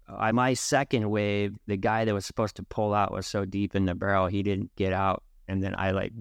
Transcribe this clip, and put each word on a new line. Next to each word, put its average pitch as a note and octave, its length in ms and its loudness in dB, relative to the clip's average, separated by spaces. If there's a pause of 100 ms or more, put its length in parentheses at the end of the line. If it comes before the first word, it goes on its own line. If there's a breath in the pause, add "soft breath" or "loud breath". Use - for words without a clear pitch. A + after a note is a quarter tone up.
uh, A2 240 -2
my B2 220 4
second B2+ 560 0
wave, G2+ 460 0 (100)
the G#2 100 -2
guy A2 300 0
that G#2+ 80 2
was G2 120 -2
supposed - 320 -4
to - 60 -10
pull G#2 300 -2
out G2+ 180 2
was F#2+ 140 -6
so G2+ 200 -2
deep G2 300 -2
in G2 100 4
the F2 100 2
barrel, F#2+ 320 2
he G2 160 0
didn't G2 320 -2
get F#2 180 0
out. F#2+ 300 0 (240)
And F#2+ 140 -2
then G2 140 -2
I, F#2+ 140 0
like, G2 320 -2